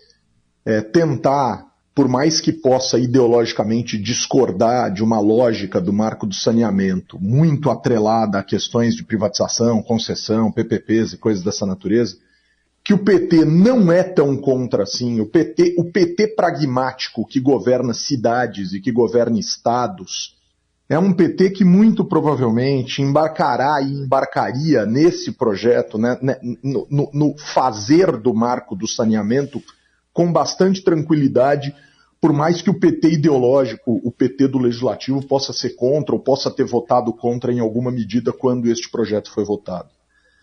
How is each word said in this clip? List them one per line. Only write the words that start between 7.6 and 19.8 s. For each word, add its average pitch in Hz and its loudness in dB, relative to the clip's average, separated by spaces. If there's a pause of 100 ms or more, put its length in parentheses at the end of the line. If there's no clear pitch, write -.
atrelada 110 0
a 98 -2
questões 117 0
de 85 -10
privatização, 107 -2
concessão, 110 -2
P 113 -2
P 113 -2
Ps 107 -2
e 90 -14
coisas 104 -2
dessa 101 -4
natureza, 98 -2 (680)
que 202 2
o - 2
P 208 2
T 160 4
não 185 4
é 175 4
tão 143 0
contra 127 0
assim. 120 -4
O 107 -2
P 156 2
T, 175 0
o 170 0
P 175 0
T 214 -2
pragmático 131 -2
que - -4
governa 127 2
cidades 113 -4
e 98 -8
que 127 -4
governa 117 2
estados 107 -6 (540)